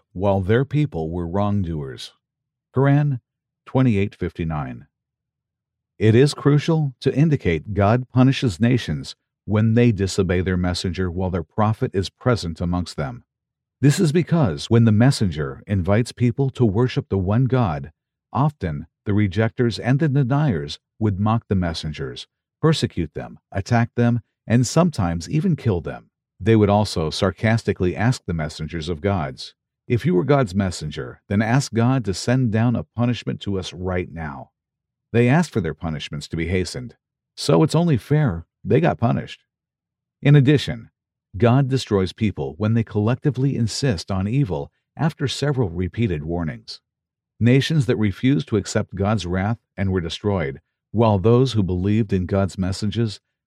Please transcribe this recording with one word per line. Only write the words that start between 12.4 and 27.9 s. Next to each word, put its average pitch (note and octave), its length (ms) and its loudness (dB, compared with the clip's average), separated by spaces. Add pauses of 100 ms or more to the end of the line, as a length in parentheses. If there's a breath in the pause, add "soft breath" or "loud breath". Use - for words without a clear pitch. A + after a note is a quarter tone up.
amongst F2 360 -4
them. C2+ 260 -10 (580)
This C#3+ 180 4
is E3 120 2
because D3+ 580 0
when A#2 160 6
the A2+ 60 6
messenger F#2 760 0
invites G2+ 460 0
people B2 400 -2
to B2 140 0
worship A2 440 0
the G2+ 80 0
one G#2 280 2
God, G2 460 -2 (400)
often F#2 540 -4 (200)
the G2+ 100 -2
rejectors G#2+ 640 0
and C3 200 0
the D#3+ 100 0
deniers B2+ 720 0 (200)
would G#2 200 0
mock G#2+ 280 0
the G#2 80 0
messengers, D#2 720 -6 (340)
persecute B2 540 0
them, A#1+ 240 -12 (120)
attack A#2 440 0
them, A#2+ 240 2 (260)
and A#2+ 220 2
sometimes F2+ 640 0
even D#3 260 0
kill F#2 260 0
them. - 300 -12 (280)
They A2+ 160 4
would G#2 140 6
also G2+ 400 0
sarcastically F#2+ 840 0